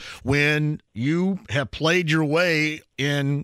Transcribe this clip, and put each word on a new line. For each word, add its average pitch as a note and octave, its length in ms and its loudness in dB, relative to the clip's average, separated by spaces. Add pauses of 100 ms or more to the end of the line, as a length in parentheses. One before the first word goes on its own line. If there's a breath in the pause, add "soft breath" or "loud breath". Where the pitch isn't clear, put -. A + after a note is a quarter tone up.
(240 loud breath)
when D3+ 580 2 (120)
you F3 460 -2 (100)
have A#2+ 220 -2
played E3 380 0
your D#3+ 140 2
way D#3 560 2 (180)
in, C#3+ 460 0